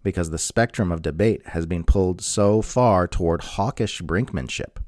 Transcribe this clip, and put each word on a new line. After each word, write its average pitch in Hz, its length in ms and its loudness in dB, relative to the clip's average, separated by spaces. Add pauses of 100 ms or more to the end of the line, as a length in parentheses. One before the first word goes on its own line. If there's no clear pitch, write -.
because 87 260 -2
the 78 80 -4
spectrum 113 540 0
of 82 100 -2
debate 85 460 0
has 82 180 -2
been 85 160 -2
pulled 92 380 2
so 107 420 2
far 104 460 2
toward 85 340 0
hawkish - 580 -4
brinkmanship. 85 760 -4 (120)